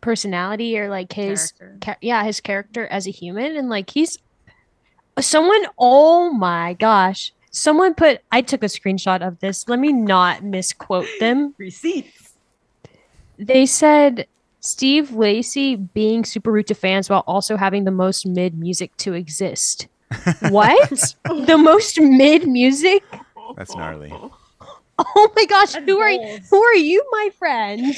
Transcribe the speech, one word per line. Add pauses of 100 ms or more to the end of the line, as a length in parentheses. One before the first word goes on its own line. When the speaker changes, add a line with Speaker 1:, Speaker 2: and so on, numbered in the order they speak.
Speaker 1:
personality
or,
like,
his
Speaker 2:
Character.
Speaker 1:
cha-,
yeah,
his
character
as
a
human.
And,
like,
he's (1000)
someone, (120)
oh
my
gosh. (200)
Someone
put, (100)
I
took
a
screenshot
of
this.
Let
me
not
misquote (100)
them.
Speaker 2:
<laughs>
Receipts. (1040)
Speaker 1:
They
said, (340)
"Steve
Lacy
being
super
rude
to
fans
while
also
having
the
most
mid
music
to
exist." (220)
Speaker 3:
<laughs>
Speaker 1:
What?
The
most
mid
music? (540)
Speaker 3:
That's
gnarly.
Speaker 1:
Oh
my
gosh,
Speaker 2:
That's
Speaker 1:
who
are
you,
Speaker 2:
bold. (100)
Speaker 1:
who
are
you,
my
friend?